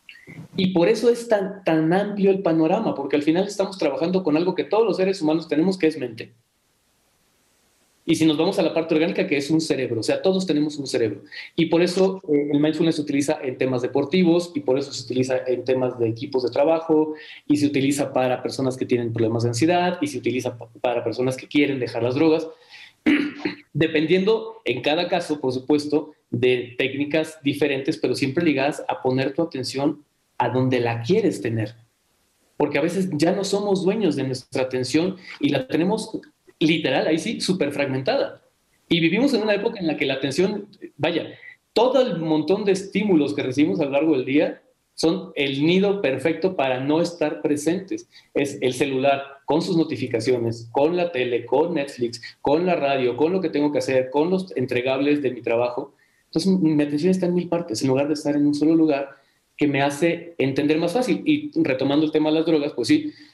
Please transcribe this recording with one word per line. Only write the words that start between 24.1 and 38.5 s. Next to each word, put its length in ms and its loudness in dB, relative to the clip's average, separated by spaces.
en 160 -4
cada 260 0
caso, 320 -2
por 120 -2
supuesto, 600 0
de 460 0
técnicas 680 -2
diferentes, 540 0
pero 180 -2
siempre 300 -2
ligadas 440 0
a 140 -6
poner 320 0
tu 80 -2
atención 600 -4
a 140 0
donde 300 2
la 220 -2
quieres 380 0
tener. 340 -4
Porque 220 0
a 40 2
veces 300 -2
ya 200 2
no 120 -2
somos 400 0
dueños 320 2
de 80 -4
nuestra 380 -4
atención 540 0
y 100 2
la 160 0
tenemos 440 0
literal, 460 2
ahí 120 2
sí, 220 -6
súper 320 0
fragmentada. 720 -2